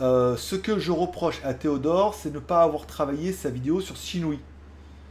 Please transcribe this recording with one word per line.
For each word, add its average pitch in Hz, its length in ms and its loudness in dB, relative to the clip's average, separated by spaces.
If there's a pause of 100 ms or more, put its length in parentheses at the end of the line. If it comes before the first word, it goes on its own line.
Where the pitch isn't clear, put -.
euh, 127 360 4
ce - 200 -4
que 196 240 0
je 156 100 -2
reproche 170 540 0
à 131 100 -2
Théodore, 160 640 2
c'est 147 140 -6
ne 143 60 -8
pas 170 220 4
avoir 151 240 2
travaillé 151 460 -2
sa 185 160 -4
vidéo 131 320 0
sur - 140 -8
Shinui. 156 460 -4 (720)